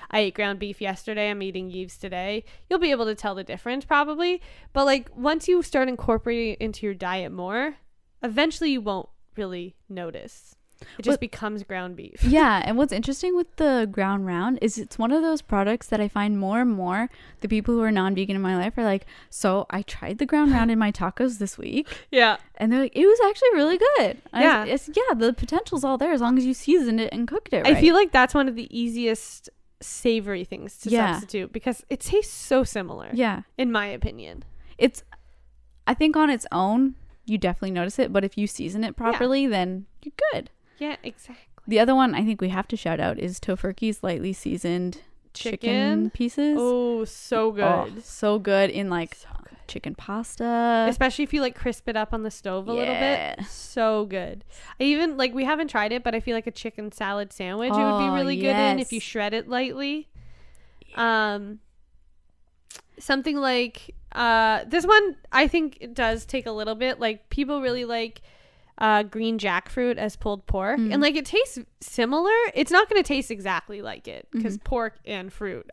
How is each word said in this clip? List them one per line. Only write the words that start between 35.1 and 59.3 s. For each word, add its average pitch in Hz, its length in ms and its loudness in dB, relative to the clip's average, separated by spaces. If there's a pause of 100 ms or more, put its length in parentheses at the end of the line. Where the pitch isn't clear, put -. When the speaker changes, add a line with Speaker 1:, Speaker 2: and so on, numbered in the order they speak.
Speaker 2:
I 254 80 0
think 311 200 2
on 311 140 4
its 247 220 -2
own, 226 420 2 (320)
you 214 140 -2
definitely 185 320 -2
notice 180 260 -4
it, 254 160 0
but 196 100 2
if 196 140 -6
you 208 80 0
season 202 380 -6
it 214 60 -4
Speaker 1:
Yeah. - 20 -8 (200)
Speaker 2:
properly, 269 360 2
then 185 400 -2 (160)
you're 294 100 -14 (200)
good. - 180 -6 (280)
Speaker 1:
Yeah, 294 240 -6
exactly. - 400 -16 (240)
Speaker 2:
The 214 120 4
other 240 160 6
one 262 180 6
I 185 100 0
think 214 160 -2
we 185 100 -2
have 185 180 -4
to 226 100 -6
shout 165 220 -4
out - 180 -2
is 180 220 -8
Tofurky's 196 640 -4
lightly 190 280 -4
seasoned 180 680 -4 (340)
chicken 220 260 -8
Speaker 1:
Chicken? 220 520 2
Speaker 2:
pieces. 285 480 0
Speaker 1:
Oh, 240 440 0
so 220 480 -2
good. 202 120 -2
Speaker 2:
Oh, 175 240 2 (160)
so 208 340 0
good 196 320 2
in, 196 180 -4
like, 170 280 -4
Speaker 1:
So - 120 -20 (160)
good. - 140 -20 (100)
Speaker 2:
chicken - 280 -10
pasta. 233 920 0
Speaker 1:
Especially 262 360 0
if 277 100 -4
you, 294 80 0
like, 254 140 -2
crisp - 340 -6
it 220 80 -4
up 214 160 -2
on 226 80 -4
the 214 80 -6
stove 190 380 -8
a 226 60 -4
little 240 200 -2
Speaker 2:
Yeah. - 440 0
Speaker 1:
bit. 202 100 -10
So 220 580 -2
good. 190 380 -8 (360)
I 262 40 0
even, 294 340 2
like, 254 160 0
we 262 120 -2
haven't 302 240 -2
tried 214 220 -2
it, 240 120 -4
but 233 100 -2
I 226 60 -2
feel 226 160 -4
like 226 100 -4
a 233 60 -6
chicken 214 400 -10
salad 202 420 -6
sandwich 208 400 -4
it - 40 2
would - 220 2
be - 60 2
Speaker 2:
Oh, 277 80 0
Speaker 1:
really 277 240 0
good 269 180 2
in 269 240 4
if 254 140 -6
you 233 40 -6
Speaker 2:
yes. 214 60 -6
Speaker 1:
shred 208 300 -4